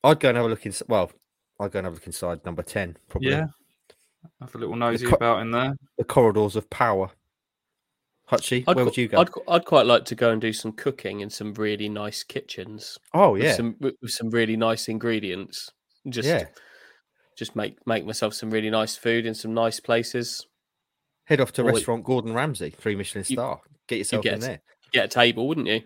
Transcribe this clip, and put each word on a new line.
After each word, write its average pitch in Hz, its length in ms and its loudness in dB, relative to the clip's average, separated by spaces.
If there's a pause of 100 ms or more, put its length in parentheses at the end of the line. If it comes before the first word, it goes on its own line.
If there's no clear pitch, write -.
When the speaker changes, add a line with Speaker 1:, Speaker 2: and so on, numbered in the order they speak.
Speaker 1:
I'd 151 160 6
go 139 120 4
and 117 80 2
have 117 80 2
a - 20 2
look 110 160 -4
ins-, - 240 -8
well, 101 240 2 (480)
I'd 101 100 -4
go 101 100 -6
and 92 60 -8
have 87 60 -6
a 82 40 -14
look - 100 -20
inside 85 400 -8
number 87 160 -8
ten, 90 340 -6 (120)
probably. 131 240 -2
Speaker 2:
Yeah. 151 160 -2 (920)
Have 131 140 -18
a 117 40 -12
little 117 160 -6
nosy 117 300 0
Speaker 1:
The 120 60 0
co-, - 60 6
Speaker 2:
about 113 260 2
in 113 80 -6
there. 131 260 0 (220)
Speaker 1:
the 120 60 -2
corridors 107 520 4
of 107 140 -6
power. 95 400 0 (1200)
Hutchie, 127 360 0
Speaker 3:
I'd 175 100 6
Speaker 1:
where 127 80 4
Speaker 3:
qu-, - 20 -
Speaker 1:
would 117 100 0
you 120 120 0
go? 143 120 4
Speaker 3:
I'd 180 100 4
qu-, - 160 -12
I'd 170 200 2
quite 139 180 6
like 120 220 4
to 120 80 -6
go 117 160 4
and 110 100 0
do 110 140 -2
some 110 180 -8
cooking 104 480 -6
in 101 80 -8
some 104 240 -10
really 104 380 -4
nice 104 320 -8
kitchens. - 760 -12 (140)
Speaker 1:
Oh, 165 200 8
Speaker 3:
With 101 100 2
Speaker 1:
yeah. 147 120 4
Speaker 3:
some, 113 240 -2
with, 135 220 -2
with 117 120 -10
some 113 180 -6
really 113 260 2
nice 113 320 0
ingredients. 104 840 -6 (380)
Just, 120 200 -2
Speaker 1:
Yeah. 113 180 0 (880)
Speaker 3:
just - 180 -12
make, 104 320 -6
make 110 200 -2
myself 107 260 -4
some 110 180 -8
really 110 200 0
nice 110 260 0
food 117 300 0
in 110 80 -4
some 113 180 -8
nice 113 280 0
places. 117 680 -2 (760)
Speaker 1:
Head 139 180 4
off 123 100 0
to 127 100 -2
Speaker 3:
Or 120 100 4
Speaker 1:
restaurant 113 320 0
Gordon 117 280 0
Ramsay, 120 380 -4
three 104 260 -4
Michelin 98 320 -8
Speaker 3:
you, 131 80 -2
Speaker 1:
star. 123 240 -4 (260)
Get 120 100 -4
Speaker 3:
you - 40 -4
Speaker 1:
yourself 104 240 -2
Speaker 3:
get 110 100 0
Speaker 1:
in 104 40 -6
Speaker 3:
a, 117 80 -6
Speaker 1:
there. 113 160 -10 (220)
Speaker 3:
you - 80 -18
get 120 120 4
a 95 40 -4
table, 120 380 2
wouldn't 151 200 -2
you? 110 200 0